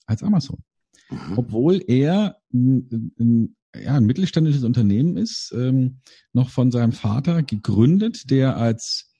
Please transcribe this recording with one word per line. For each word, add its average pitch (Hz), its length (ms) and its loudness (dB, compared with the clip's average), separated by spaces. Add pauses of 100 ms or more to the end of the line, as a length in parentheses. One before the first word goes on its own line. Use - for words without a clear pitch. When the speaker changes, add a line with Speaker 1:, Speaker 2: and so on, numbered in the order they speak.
Speaker 1:
als 110 160 -4
Amazon. - 400 -2 (480)
Speaker 2:
Mhm. 80 280 -10
Speaker 1:
Obwohl 127 480 0
er 160 520 0 (160)
ein, 123 640 0
ein, 117 380 2 (180)
ja, - 200 -4
ein 123 120 4
mittelständisches 147 580 0
Unternehmen 120 540 2
ist, - 360 -8
ähm, 127 440 0 (340)
noch 127 180 0
von 127 200 0
seinem 117 220 0
Vater 143 500 -2
gegründet, 131 880 0
der 135 260 2
als, - 640 -4